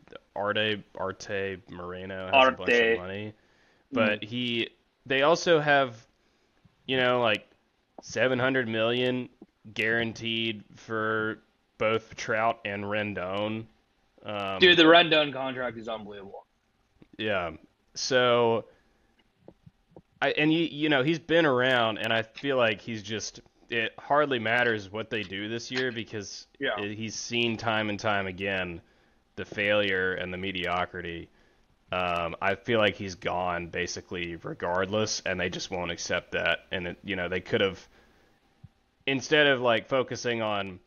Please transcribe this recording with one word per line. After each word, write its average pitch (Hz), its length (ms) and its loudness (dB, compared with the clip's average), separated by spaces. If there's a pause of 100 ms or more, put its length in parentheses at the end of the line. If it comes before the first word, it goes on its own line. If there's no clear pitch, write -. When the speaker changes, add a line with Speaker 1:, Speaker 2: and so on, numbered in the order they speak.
(360)
Speaker 1:
Arte, 104 480 0 (120)
Arte 95 600 -6 (100)
Moreno 92 640 -10
has 131 160 8
a 127 40 4
bunch - 180 -4
of 120 60 4
Speaker 2:
Arte. 113 220 4
Speaker 1:
money, 98 340 -10 (580)
but 107 300 0
Speaker 2:
Mm. 104 40 -10
Speaker 1:
he, 120 440 -4 (380)
they 135 160 2
also 165 360 4
have, 139 380 4 (880)
you 131 100 0
know, 123 240 4
like, 107 260 2 (560)
seven 127 360 0
hundred 131 300 2
million 120 600 0 (460)
guaranteed 113 880 -2 (140)
for 110 640 -4 (400)
both 110 360 0
Trout 113 500 0
and 101 200 -6
Rendon. 104 800 -4 (600)
Um, 101 360 -6
Speaker 2:
Dude, 175 160 8
the 165 80 8
Rendon 156 480 6
contract 127 440 -6
is 113 120 -10
unbelievable. 101 580 -12 (720)
Speaker 1:
Yeah. 95 340 -2 (420)
So, 120 720 2 (1600)
I, 139 100 2
and 156 200 4
you, 165 80 4
you 151 280 -2
know, 139 140 4
he's 160 160 2
been 165 280 4
around, 123 520 4
and 110 140 -2
I 113 100 2
feel 135 340 -4
like 110 240 2
he's 110 220 -8
just, 101 380 -8 (280)
it 113 300 -2
hardly 143 400 2
matters 110 520 0
what 107 200 -8
they 110 120 -2
do 98 260 -6
this 117 220 -8
year 127 200 -2
because 110 560 -10 (120)
Speaker 2:
Yeah. 123 200 -4
Speaker 1:
it, 104 180 -6
he's 110 180 -8
seen 117 420 -2
time 110 340 -2
and 104 80 -4
time 101 280 -2
again 92 540 -4 (560)
the 98 80 -8
failure 101 680 0
and 92 180 -6
the 90 60 -8
mediocrity. 87 880 -4 (640)
Um, 85 500 -2
I 98 140 0
feel 113 240 0
like 104 160 4
he's 95 220 -8
gone 90 520 -4
basically 87 680 -6
regardless, 92 880 -2
and 92 140 -2
they 90 100 0
just 87 200 -8
won't 87 200 -4
accept 87 420 -4
that. 85 380 -2
And 90 180 -4
it, 90 140 -10
you 98 140 -4
know, 90 120 -4
they 92 120 -4
could 113 200 -2
have, 95 240 0 (1200)
instead 143 400 4
of, 135 140 4
like, 117 280 2
focusing 120 540 -2
on, 98 440 -4